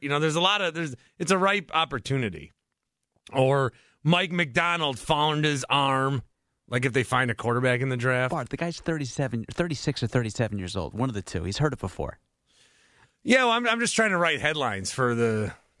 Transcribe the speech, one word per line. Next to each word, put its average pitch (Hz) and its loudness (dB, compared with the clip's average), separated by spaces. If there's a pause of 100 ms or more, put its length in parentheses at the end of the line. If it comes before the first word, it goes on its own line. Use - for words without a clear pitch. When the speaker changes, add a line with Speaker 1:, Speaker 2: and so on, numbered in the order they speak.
Speaker 1:
You 143 -4
know, 143 2
there's 156 0
a 170 0
lot 196 2
of, 170 -2
there's, 156 -6 (240)
it's 170 0
a 190 4
ripe 196 0
opportunity. 123 -2 (840)
Or 135 2 (300)
Mike 175 2
McDonald 170 0
found 151 4
his 147 0
arm. 135 2 (460)
Like 123 0
if 127 0
they 123 2
find 127 2
a 110 -2
quarterback 123 0
in 131 -2
the 127 -2
draft. 127 0
Speaker 2:
Bart, 143 -4
the - -8
guy's 170 -4
thirty-seven, 135 -4
thirty-six 160 -2
or 117 0
thirty-seven 113 -2
years 90 -6
old. 85 -4
One 123 -2
of 117 -6
the 101 -6
two. 82 -6
He's 98 -4
heard 151 2
it - -8
before. - -8 (1040)
Speaker 1:
Yeah, 247 4
well, 233 4
I'm, 240 0
I'm 226 2
just 233 0
trying 226 4
to 185 2
write 160 0
headlines 123 -2
for 123 0
the 110 0 (280)